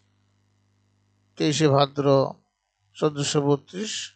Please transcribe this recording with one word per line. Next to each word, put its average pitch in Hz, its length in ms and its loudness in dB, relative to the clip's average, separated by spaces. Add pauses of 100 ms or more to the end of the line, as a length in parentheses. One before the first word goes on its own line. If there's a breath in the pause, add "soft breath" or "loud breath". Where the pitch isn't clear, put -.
(1400)
তেইশে 156 300 0
ভাদ্র 139 380 2 (920)
চোদ্দশো 147 440 -2
বত্রিশ, 147 500 -4 (240)